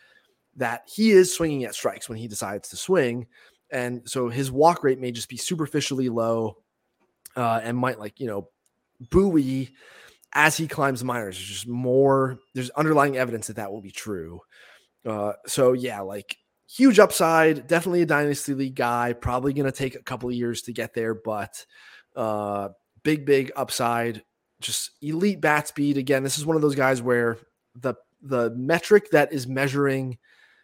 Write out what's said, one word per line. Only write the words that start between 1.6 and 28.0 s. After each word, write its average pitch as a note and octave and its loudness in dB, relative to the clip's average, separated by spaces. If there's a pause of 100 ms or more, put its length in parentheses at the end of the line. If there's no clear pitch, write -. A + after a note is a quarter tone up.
at G#2 -10
strikes - -6
when A2 -12
he A#2 -10
decides G2+ -8
to G#2 -16
swing. B2 0 (460)
And B2 -6
so B2 -2
his C3 -4
walk D#3 4
rate C3 2
may B2 -6
just A#2 -10
be B2 -14
superficially C#3 -2
low, A2+ -2 (760)
uh, A#2 0
and A#2 -6
might, B2+ -2
like, G#2+ -14
you C3 -6
know, G2+ -6 (600)
buoy C#3+ 2 (640)
as D3+ 4
he D#3+ -4
climbs C3+ -2
the B2 -6
minors, A2 -6
there's F#2 -12
just G2 -12
more, B2+ 2 (160)
there's B2+ -6
underlying D3 2
evidence A#2 -4
that G#2+ -12
that G#2 -8
will G#2+ -12
be G2 -18
true. E2+ -10 (640)
Uh, G#2 -4 (140)
so B2+ 4
yeah, B2 -4
like, G2 -10 (320)
huge A#3 6
upside, D#3+ 4
definitely F3 2
a E3 4
dynasty D3 0
league C3 -4
guy, A#2+ 0
probably B2+ -2
gonna C#3 -2
take C3 -6
a - -20
couple B2 -8
of B2 -4
years A#2 -4
to A#2+ -12
get A2+ -8
there, A2+ -2
but, G#2+ -8 (500)
uh, G#2 -4 (340)
big, D3+ 0
big C#3 2
upside, A#2+ -2 (360)
just - -8 (100)
elite E3 -2
bat D3+ 2
speed. C#3+ -2
Again, C3+ 0
this C#3 -2
is D3 -8
one D#3+ 2
of D#3 2
those D3 2
guys C3 2
where A#2+ 0 (380)
the, B2 -6 (260)